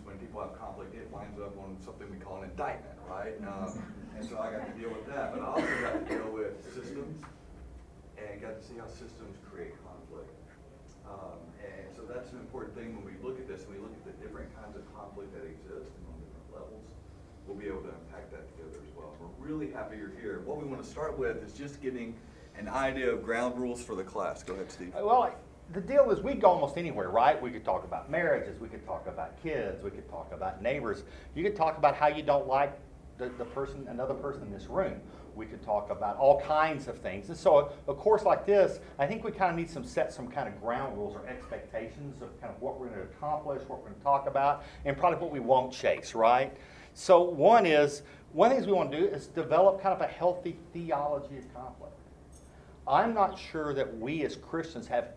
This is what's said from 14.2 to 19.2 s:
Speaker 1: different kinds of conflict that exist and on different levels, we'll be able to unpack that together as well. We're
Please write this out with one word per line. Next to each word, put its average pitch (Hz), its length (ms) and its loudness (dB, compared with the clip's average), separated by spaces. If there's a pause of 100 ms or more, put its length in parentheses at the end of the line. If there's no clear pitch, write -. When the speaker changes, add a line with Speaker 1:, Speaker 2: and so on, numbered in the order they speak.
Speaker 1:
different - 320 -14
kinds 104 240 -16
of - 40 -16 (120)
conflict 98 400 -14
that 87 80 -12
exist 80 480 -14
and 180 160 -16
on - 160 -14
different - 320 -18
levels, 220 300 -16 (600)
we'll 98 120 -10
be 104 100 -8
able 95 180 -6
to - 60 -10
unpack - 400 -16
that - 240 -14
together 80 240 -14
as 76 160 -16
well. 76 240 -14
We're 92 240 -16